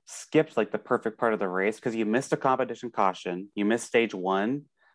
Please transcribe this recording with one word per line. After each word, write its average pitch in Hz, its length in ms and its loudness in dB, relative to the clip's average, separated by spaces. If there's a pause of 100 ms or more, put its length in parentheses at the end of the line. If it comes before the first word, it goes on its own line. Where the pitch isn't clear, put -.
skipped, - 520 0
like, 107 140 0
the 107 80 -4
perfect 113 400 -2
part 113 140 2
of 101 60 0
the 101 80 0
race 95 320 0
'cause 120 140 -4
you 113 120 0
missed 123 280 0
a 151 40 2
competition 123 520 -2
caution, 95 640 -2
you 104 100 -2
missed 117 220 2
stage 117 300 2
one, 98 520 -2 (280)